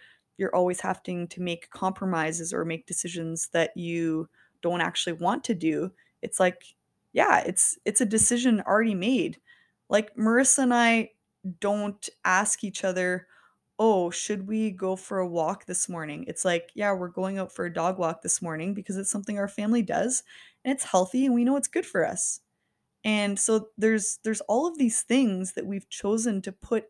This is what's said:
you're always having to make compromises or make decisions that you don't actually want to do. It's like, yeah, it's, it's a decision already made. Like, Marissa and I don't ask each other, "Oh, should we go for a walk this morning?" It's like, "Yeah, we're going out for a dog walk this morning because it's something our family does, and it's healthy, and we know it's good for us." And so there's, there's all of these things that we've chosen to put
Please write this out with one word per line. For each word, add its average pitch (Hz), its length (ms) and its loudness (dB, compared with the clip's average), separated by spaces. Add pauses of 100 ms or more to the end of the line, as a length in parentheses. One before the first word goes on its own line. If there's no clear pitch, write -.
(380)
you're 190 180 0
always 180 240 2
having 180 480 -6
to 180 140 -10
make 170 280 -6
compromises 170 840 -2
or 170 100 -2
make 165 240 -6
decisions 165 640 -6
that 165 260 0
you 165 540 -2 (320)
don't 175 180 0
actually 165 320 -2
want 170 320 -2
to 233 100 -2
do. 160 380 0 (300)
It's - 180 -4
like, 185 240 2 (480)
yeah, - 300 4
it's, - 420 0
it's 196 160 0
a 254 60 2
decision 226 560 2
already 214 340 2
made. 196 460 0 (480)
Like, 214 260 0
Marissa 233 440 4
and 254 140 4
I 233 380 4 (480)
don't 208 480 -2 (160)
ask 185 400 2
each 196 220 -4
other, 180 420 -2 (500)
"Oh, 196 340 4
should 196 360 -4
we 220 240 0
go 185 240 -4
for 190 240 -6
a 180 80 0
walk 170 380 -2
this - 240 -4
morning?" 160 360 -8
It's - 200 -6
like, 175 280 0
"Yeah, 208 200 0
we're 180 160 -4
going 190 280 -4
out 185 140 -6
for 180 140 -6
a 170 80 -6
dog 175 240 -2
walk 165 240 -2
this - 200 -2
morning 165 320 -4
because 190 220 -8
it's 196 160 -4
something 208 260 -6
our 202 120 -2
family 214 320 0
does, 220 420 -2 (400)
and 262 100 0
it's 269 120 -4
healthy, 196 400 2
and 254 100 4
we 240 80 4
know 262 140 4
it's 277 100 -2
good - 180 -2
for 165 220 0
us." - 320 -4 (640)
And 208 340 0
so 214 400 0
there's, 214 460 2
there's 220 180 -2
all 262 260 0
of 330 100 -6
these 247 240 2
things 202 520 2
that - 120 -6
we've 196 240 -8
chosen 214 540 -2
to 190 100 -10
put 220 360 -4